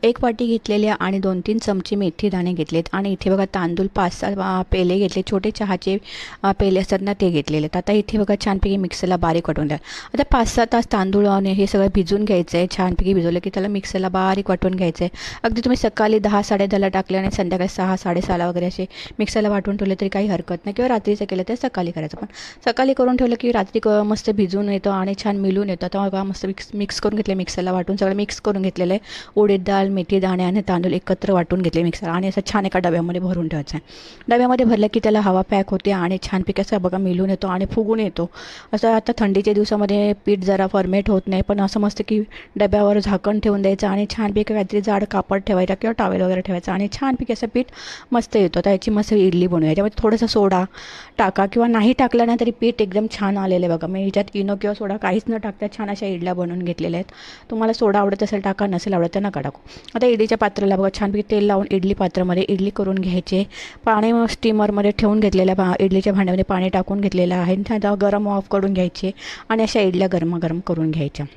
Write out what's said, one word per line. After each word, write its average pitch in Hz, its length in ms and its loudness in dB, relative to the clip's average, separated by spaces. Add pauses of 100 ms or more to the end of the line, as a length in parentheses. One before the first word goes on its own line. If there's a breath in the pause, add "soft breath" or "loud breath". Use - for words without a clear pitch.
एक 240 200 2
वाटी 240 240 0
घेतलेली 214 400 0
आहे 214 120 0
आणि 190 200 -2
दोन 190 220 0
तीन 214 160 -2
चमचे 202 380 -2
मेथी 202 340 -2
दाणे 180 240 -2
घेतलेत 160 300 -2 (100)
आणि 196 180 -2
इथे 190 180 -2
बघा 190 240 2
तांदूळ 180 320 -2 (100)
पाच 180 240 -2
सहा, 190 400 -2
अ, 185 120 -2
पेले 185 260 2
घेतले, 196 240 0 (100)
छोटे 208 200 0
चहाचे, 196 460 -2 (460 loud breath)
अ, 196 160 2
पेले 190 200 4
असतात 190 220 0
ना 202 120 -2
ते 196 160 2
घेतलेले 151 360 0
आहेत. 156 120 -4
आता 180 140 -2
इथे 208 260 0
बघा 202 160 2 (120)
छानपैकी 196 320 2
मिक्सरला 185 400 -2
बारीक 170 320 0
वाटून 151 180 0
द्या. 147 100 -2 (360 loud breath)
आता 285 100 0
पाच 240 240 4
सहा 233 260 2
तास 233 180 2
तांदूळ 202 360 2
आणि 196 240 2
हे 196 160 2
सगळं 196 280 2
भिजून 202 300 2
घ्यायचं 180 320 0
आहे, 180 100 2 (100)
छानपैकी 185 360 2
भिजवलं 175 260 2
की 190 100 -6
त्याला 190 180 -4
मिक्सरला 196 420 -2
बारीक 190 400 0
वाटून 185 260 0
घ्यायचं 180 300 -2
आहे. - 120 -6 (260 loud breath)
अगदी 233 180 0
तुम्ही 247 160 2
सकाळी 220 420 2
दहा, 208 220 2
साडे 202 240 0
दहाला 196 220 2
टाकले 190 300 -2
आणि 190 140 0
संध्याकाळी 185 360 -2
सहा, 185 280 0
साडेसहाला 175 520 -2
वगैरे 175 180 -2
असे 185 200 -4 (340 loud breath)
मिक्सरला 214 300 0
वाटून 202 280 -2
ठेवले 196 240 0
तरी 196 80 -2
काही 202 180 -2
हरकत 185 280 -2 (100)
नाही 202 80 -6
किंवा 247 160 0
रात्रीचं 208 360 0
केलं 185 240 -4
तर 233 60 -2
सकाळी 180 360 -4
करायचं. 156 260 -8
पण - 80 -10 (400 loud breath)
सकाळी 262 280 2
करून 247 160 2
ठेवलं 254 300 2
की 240 120 0
रात्री 220 280 0
क-, 214 80 0
मस्त 208 420 2
भिजून 202 400 0
येतो 196 200 0
आणि 196 240 -2 (100)
छान 202 140 0
मिळून 196 320 0
येतो. 180 160 -4
आता 196 240 -2
बघा 190 140 -2
मस्त 196 220 -6
मिक्स, - 280 -8
मिक्स 202 260 -6
करून 208 160 -2
घेतले, 208 180 -2
मिक्सरला 185 380 -2
वाटून 185 240 -2
सगळं 190 180 0
मिक्स 208 280 -4
करून 202 200 0
घेतलेलं 180 320 0
आहे. 208 60 0 (360 loud breath)
उडीद 202 320 4
डाळ, 196 200 2
मेथी 196 320 0
दाणे 185 240 0
आणि 185 240 2
तांदूळ 180 240 0
एकत्र 185 420 0
वाटून 180 280 2
घेतले 165 220 2
मिक्सरला 170 280 -2
आणि 185 160 0
असं 190 140 -2 (100)
छान 202 140 0
एका 190 140 0
डब्यामध्ये 175 420 0
भरून 175 260 -2
ठेवायचं 156 300 -6
आहे. - 140 -12 (360 loud breath)
डब्यामध्ये 247 380 4
भरलं 214 280 4
की 233 100 2
त्याला 214 160 4
हवा 190 220 2
पॅक 196 280 0
होते 202 220 0
आणि 185 320 0
छानपैकी 190 380 -2
असं 196 200 0
बघा 180 160 0
मिळून 190 320 0
येतो 190 180 -2
आणि 185 180 -2
फुगून 220 340 0
येतो. 175 300 -2 (440 loud breath)
असं 226 200 2
आता 220 240 0
थंडीच्या 202 360 2
दिवसामध्ये 208 600 2 (120)
पीठ 202 140 2
जरा 190 280 2
फर्मेट 190 420 0
होत 190 180 4
नाही, 190 140 0
पण 202 200 0
असं 196 180 0
मस्त 208 280 0
की 214 140 0 (340 loud breath)
डब्यावर 208 440 4
झाकण 202 400 0
ठेवून 202 220 0
द्यायचं 196 260 2
आणि 196 180 0 (100)
छानपैकी 208 380 -2
काहीतरी 196 280 0
जाड 202 220 0
कापड 196 380 -2
ठेवायचा 185 340 0
किंवा 226 220 -4
टॉवेल 190 240 0
वगैरे 185 200 0
ठेवायचा 185 320 -4
आणि 196 180 -2
छानपैकी 262 420 -2
असं 226 200 -4
पीठ 247 120 0 (460 loud breath)
मस्त 233 240 0
येतो. 185 240 4
आता 196 120 2
याची 190 200 0
मस्त 208 220 2
इडली 185 340 4
बनवूया. 165 220 2
याच्यामध्ये 196 340 0
थोडासा 226 240 2
सोडा 196 360 2 (540 loud breath)
टाका 196 280 2
किंवा 233 220 2
नाही 226 300 4
टाकला 233 280 2
ना 233 140 2
तरी 233 120 0
पीठ 226 300 0
एकदम 196 180 0 (120)
छान 202 260 -2
आलेलं 185 280 0
आहे 170 100 2
बघा. 165 120 -6
मी 190 140 -4
ह्याच्यात 196 320 0
इनो 202 280 -2
किंवा 208 120 -2
सोडा 208 240 -6
काहीच 196 320 -2
न 226 80 -2
टाकता 208 280 -8 (120)
छान 208 120 -6
अशा 202 160 -6
इडल्या 180 280 -4
बनवून 175 280 -4
घेतलेल्या 170 360 -4
आहेत. - 140 -8 (400 loud breath)
तुम्हाला 220 220 0
सोडा 208 260 2
आवडत 196 240 0
असेल 208 160 -2
टाका, 196 260 -2
नसेल 190 280 -2
आवडत 175 220 2
तर 196 40 0
नका 196 220 -4
टाकू. - 180 -8 (360 loud breath)
आता 240 100 2
इडलीच्या 226 320 4
पात्राला 202 380 2
बघा 190 140 2 (100)
छानपैकी 208 320 -2
तेल 208 120 2
लावून 202 280 2
इडली 196 220 0
पात्रामध्ये 185 500 0
इडली 196 260 0
करून 190 260 -2
घ्यायची. 185 480 0 (420 loud breath)
पाणी 220 260 4 (180)
स्टीमरमध्ये 208 640 2
ठेवून 214 280 2
घेतलेलं 190 320 2
आहे, 185 180 2
भा-, - 140 2
इडलीच्या 190 300 2
भांड्यामध्ये 190 300 2
पाणी 185 260 0
टाकून 196 320 -2
घेतलेलं 180 340 0
आहे 180 200 0
आणि 196 120 -4
त्यात 208 300 0
गरम 202 300 0
वाफ 196 240 -2
करून 196 220 0
घ्यायची 185 380 -2 (380 loud breath)
आणि 220 140 2
अशा 220 160 0
इडल्या 185 340 2
गरमागरम 170 460 -2
करून 160 320 -2
घ्यायच्या. 147 340 -4 (100)